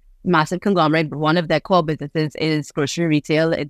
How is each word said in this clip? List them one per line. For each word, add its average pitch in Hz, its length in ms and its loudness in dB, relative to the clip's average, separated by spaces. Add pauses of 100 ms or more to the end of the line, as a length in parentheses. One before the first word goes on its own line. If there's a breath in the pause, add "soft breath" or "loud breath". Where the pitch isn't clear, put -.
(240)
massive 175 380 0
conglomerate, 160 480 2
but 143 100 -8
one 156 160 2
of 165 140 -2
their 156 100 2
core 180 240 2
businesses 151 540 -4
is 156 340 -2
grocery 160 360 -2
retail. 156 440 2
It 147 180 -4